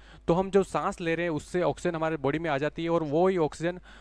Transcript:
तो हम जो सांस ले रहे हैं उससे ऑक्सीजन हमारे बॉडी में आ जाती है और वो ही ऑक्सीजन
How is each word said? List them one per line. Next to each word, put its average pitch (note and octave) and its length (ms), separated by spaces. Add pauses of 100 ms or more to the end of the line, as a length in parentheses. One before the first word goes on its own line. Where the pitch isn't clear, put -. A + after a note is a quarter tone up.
(280)
तो E3+ 60
हम F#3+ 180
जो F#3+ 120
सांस F3+ 380
ले E3 140
रहे E3+ 80
हैं F3 80
उससे D#3 300
ऑक्सीजन E3 340
हमारे D#3+ 220
बॉडी C#3+ 220
में E3 100
आ C#3 80
जाती D3+ 260
है E3 60
और E3 140
वो D#3+ 240
ही F#3+ 100
ऑक्सीजन E3+ 420 (220)